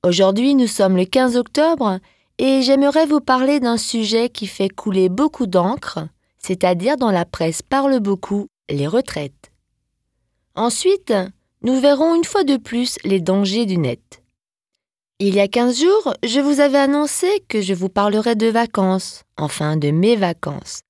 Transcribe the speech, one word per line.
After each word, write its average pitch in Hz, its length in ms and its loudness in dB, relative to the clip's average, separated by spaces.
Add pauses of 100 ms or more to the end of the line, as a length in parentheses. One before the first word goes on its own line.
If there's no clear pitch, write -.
Aujourd'hui, 196 520 2
nous 247 120 2
sommes 190 280 2
le 180 100 2
quinze 254 300 0
octobre 247 640 0 (380)
et 269 240 2
j'aimerais 277 460 2
vous 294 120 2
parler 262 400 0
d'un 240 180 0
sujet 226 520 -2
qui 220 180 -10
fait 196 220 -4
couler 190 400 0
beaucoup 254 380 -2
d'encre, 180 600 -2 (300)
c'est-à-dire 185 580 0
dont 254 140 0
la 175 160 0
presse - 360 -4
parle 269 380 0
beaucoup, 202 480 -4 (220)
les 143 180 -4
retraites. 160 640 -6 (1040)
Ensuite, 240 580 0 (480)
nous 254 200 0
verrons 285 340 4
une 339 80 2
fois 381 220 0
de 277 100 2
plus 240 480 -4
les 196 160 2
dangers 196 460 0
du 190 140 -2
net. - 440 -6 (960)
Il 196 160 2
y 196 60 4
a 202 80 2
quinze 240 280 2
jours, 359 360 2 (100)
je 240 160 0
vous 285 220 2
avais 285 160 4
annoncé 285 500 0 (220)
que 220 100 -2
je 190 140 -2
vous 185 160 -2
parlerais 214 460 0
de 220 120 0
vacances, 208 760 -2 (120)
enfin 151 400 -4
de 147 140 0
mes 185 260 2
vacances. 170 760 -6